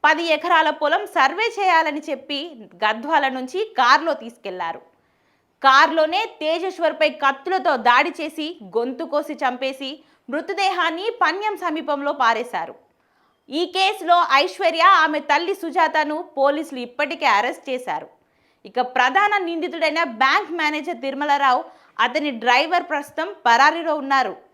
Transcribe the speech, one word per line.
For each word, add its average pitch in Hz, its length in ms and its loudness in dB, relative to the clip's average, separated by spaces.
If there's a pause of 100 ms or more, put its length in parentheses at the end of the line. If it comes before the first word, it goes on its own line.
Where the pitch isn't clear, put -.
పది 311 200 2
ఎకరాల 320 460 2
పొలం 302 360 -2
సర్వే 349 420 0 (120)
చేయాలని 330 500 2
చెప్పి 269 300 -6 (440)
గద్వాల 269 460 0
నుంచి 254 300 -6 (180)
కారులో 285 360 4
తీసుకెళ్లారు. 185 680 -10 (800)
కారులోనే 311 580 4 (220)
తేజేశ్వర్పై 320 680 -2
కత్తులతో 302 680 -2
దాడి 247 420 4
చేసి 311 280 -8 (300)
గొంతు 254 260 -4
కోసి 294 300 -4
చంపేసి 262 560 -4 (400)
మృతదేహాన్ని 349 760 -2 (160)
పన్యం 381 360 -2
సమీపంలో 302 560 -4
పారేశారు. 226 640 -2 (720)
ఈ 302 160 -4
కేసులో 370 520 2 (140)
ఐశ్వర్య, 330 520 2 (200)
ఆమె 302 160 0
తల్లి 311 360 0
సుజాతను 311 640 0 (200)
పోలీసులు 285 420 0
ఇప్పటికే 285 460 -4
అరెస్ట్ 240 440 2
చేశారు. 247 380 -6 (580)
ఇక 202 140 -6 (160)
ప్రధాన 269 420 4
నిందితుడైన 330 680 -2
బ్యాంక్ 277 480 0
మేనేజర్ 302 520 -4
తిరుమలరావు, 277 580 0 (380)
అతని 277 320 0
డ్రైవర్ 262 580 2
ప్రస్తుతం 302 400 -6 (160)
పరారీలో 302 500 4
ఉన్నారు. 269 380 0 (200)